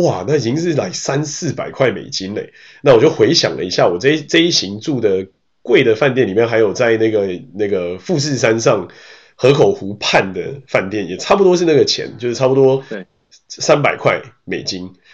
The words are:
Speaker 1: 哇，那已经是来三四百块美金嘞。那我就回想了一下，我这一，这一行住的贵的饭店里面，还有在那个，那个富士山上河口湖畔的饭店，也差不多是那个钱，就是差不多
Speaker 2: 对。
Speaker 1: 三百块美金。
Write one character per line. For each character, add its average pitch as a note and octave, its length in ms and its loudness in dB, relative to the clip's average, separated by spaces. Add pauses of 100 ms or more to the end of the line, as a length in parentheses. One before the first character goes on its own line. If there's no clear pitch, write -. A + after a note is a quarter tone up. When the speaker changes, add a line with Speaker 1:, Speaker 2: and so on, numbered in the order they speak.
Speaker 1:
哇， F#2+ 220 -2
那 D3 100 0
已 C#3+ 40 0
经 A#2 160 -2
是 E3 180 -2
来 G#2 180 -2
三 D3 320 -4
四 D3 280 -6
百 - 180 -10
块 B2+ 200 0
美 F#2 180 -8
金 G2 260 -8
嘞。 - 180 -10 (280)
那 C3+ 140 6
我 A2 60 6
就 D#3 100 6
回 B2+ 240 2
想 F2 220 0
了 D#2 80 -6
一 F#2 60 -6
下， B2 180 2
我 F2 100 -2
这 C3 120 0
一， D#3 120 0
这 E3 160 0
一 E3+ 140 2
行 G2+ 260 -4
住 B2+ 220 -4
的 F#2+ 260 0 (360)
贵 F#3+ 200 4
的 A2 140 2
饭 C#3 180 0
店 A#2+ 140 2
里 F#2+ 40 -4
面， A2+ 140 2
还 A2 120 0
有 G#2 140 2
在 A2+ 240 0
那 A2 140 0
个， G#2 160 0 (300)
那 G#2 100 -2
个 F#2 320 -4
富 D#3 220 -4
士 C#3+ 160 -4
山 A2+ 240 0
上 A2 260 0 (480)
河 C3+ 180 4
口 A#2+ 200 4
湖 G2+ 220 -8
畔 G2+ 380 -2
的 F#2 360 -10
饭 F#2+ 200 -2
店， G2+ 200 -6
也 F2+ 80 -8
差 - 180 0
不 G3+ 80 4
多 F3+ 140 4
是 F3 80 -2
那 D#3+ 100 4
个 A#2+ 100 6
钱， - 340 -4
就 B2 100 -6
是 A#2+ 80 -4
差 C3 100 2
不 C3 80 2
多 C3+ 340 4
Speaker 2:
对。 G2 160 -12 (440)
Speaker 1:
三 D3 340 0
百 F2 140 0
块 F#2 260 0 (220)
美 F2+ 180 -6
金。 F#2 300 -8 (220)